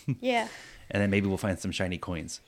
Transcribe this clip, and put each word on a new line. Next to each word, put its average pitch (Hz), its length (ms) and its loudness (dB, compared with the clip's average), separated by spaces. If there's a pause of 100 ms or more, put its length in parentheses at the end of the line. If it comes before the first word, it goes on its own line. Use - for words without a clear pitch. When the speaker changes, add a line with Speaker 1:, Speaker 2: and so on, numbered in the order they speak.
Speaker 1:
<laughs> 131 140 0
Speaker 2:
Yeah. 240 280 2 (420)
Speaker 1:
And 104 120 2
then 101 60 4
maybe 98 200 4
we'll 95 100 2
find 95 200 0
some 98 120 -4
shiny 90 260 -2
coins. 82 520 -4